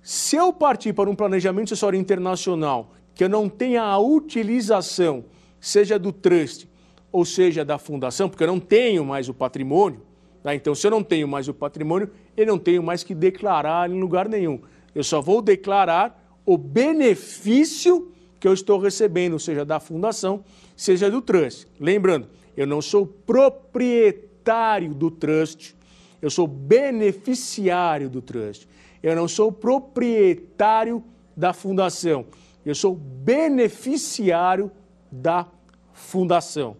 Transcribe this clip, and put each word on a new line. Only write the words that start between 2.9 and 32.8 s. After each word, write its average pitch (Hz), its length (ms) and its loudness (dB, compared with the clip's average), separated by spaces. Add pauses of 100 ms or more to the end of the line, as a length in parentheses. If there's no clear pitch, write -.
que 175 100 0
eu 185 40 0
não 208 200 0
tenha 240 340 -2
a 202 160 0
utilização, 214 1300 0 (360)
seja 208 380 2
do 180 140 -4
trust 170 580 0 (400)
ou 175 140 2
seja 165 400 2
da 147 140 -4
fundação, 143 500 -4
porque 185 160 -2
eu 160 40 2
não 180 120 0
tenho 208 440 4
mais 135 240 -4
o 127 60 -8
patrimônio, 135 680 0 (420)
né? 147 100 -2
Então, 147 180 -2
se 143 140 -2
eu 208 60 6
não 220 100 2
tenho 156 240 0
mais 139 220 -6
o 143 60 -8
patrimônio, 156 540 -4 (280)
eu 214 100 2
não 208 120 0
tenho 175 220 2
mais 170 220 -4
que 190 120 -10
declarar 175 760 0
em 185 100 -4
lugar 185 280 -2
nenhum. 175 320 -4 (340)
Eu 151 80 -4
só 151 180 -2
vou 196 220 2
declarar 196 1040 0
o 180 100 4
benefício 269 1600 2 (260)
que - 80 -2
eu 190 60 6
estou 190 260 2
recebendo, 180 600 0
seja 147 240 -4
da 151 160 -4
fundação, 196 640 -4 (320)
seja 196 340 2
do 247 100 -2
trust. 165 460 0 (140)
Lembrando, 180 480 0 (280)
eu 139 100 -2
não 147 140 -2
sou 202 260 0
proprietário 226 1900 0
do 156 160 -2
trust, 156 640 -4 (440)
eu 147 100 -4
sou 170 160 0
beneficiário 185 1600 0
do 127 140 -10
trust. 110 440 -10 (360)
Eu 160 120 0
não 170 140 -2
sou 214 240 0
proprietário 226 1500 0 (320)
da 175 160 0
fundação. 175 720 -2 (380)
Eu 147 100 -4
sou 185 200 0